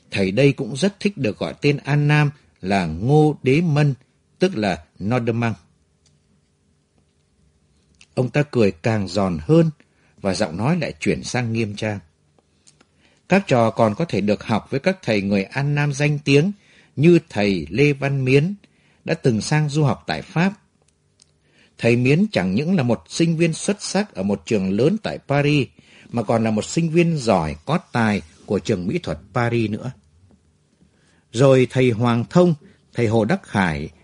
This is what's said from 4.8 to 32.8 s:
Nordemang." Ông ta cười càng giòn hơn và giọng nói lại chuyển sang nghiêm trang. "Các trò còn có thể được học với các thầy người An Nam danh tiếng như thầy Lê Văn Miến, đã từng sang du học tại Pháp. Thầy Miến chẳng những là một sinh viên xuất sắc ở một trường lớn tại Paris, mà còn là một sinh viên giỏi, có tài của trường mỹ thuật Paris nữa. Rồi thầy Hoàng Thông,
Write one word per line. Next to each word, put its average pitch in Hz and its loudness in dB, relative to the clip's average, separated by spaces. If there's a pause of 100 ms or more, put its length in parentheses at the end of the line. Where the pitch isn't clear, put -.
Nordemang." 117 -2 (2500)
Ông 127 -2
ta 147 0
cười 110 2
càng 107 -2
giòn 92 -2
hơn 160 4 (500)
và 95 -2
giọng 85 -4
nói 139 0
lại 101 -6
chuyển 71 -2
sang 123 -4
nghiêm 110 -4
trang. 104 -6 (1300)
"Các 196 2
trò 117 2
còn 107 0
có - -4
thể 101 -2
được 104 -2
học 107 -2
với 135 -4
các 190 -2
thầy 107 0
người 98 0
An 143 -4
Nam 147 -2
danh 147 -2
tiếng 143 2 (440)
như 165 6 (100)
thầy 98 0
Lê 143 2
Văn 139 -2
Miến, 147 2 (500)
đã 165 -4
từng 117 0
sang 151 0
du 147 0
học 113 -2
tại 78 -4
Pháp. 185 -2 (1300)
Thầy 120 2
Miến 143 2
chẳng 92 0
những 156 0
là 147 0
một 117 -2
sinh 165 0
viên 165 0
xuất - -6
sắc 208 -4
ở 90 -8
một 101 -2
trường 95 0
lớn 131 0
tại 73 -8 (100)
Paris, 143 0 (420)
mà 117 -4
còn 113 0
là 110 0
một 107 -2
sinh 165 -2
viên 170 2
giỏi, 90 0
có 160 -2
tài 107 -2 (240)
của 101 -2
trường 90 -4
mỹ 151 -4
thuật 85 -8 (160)
Paris 117 -2
nữa. 113 -8 (1400)
Rồi 131 4
thầy 127 2
Hoàng 117 0
Thông, 180 4 (400)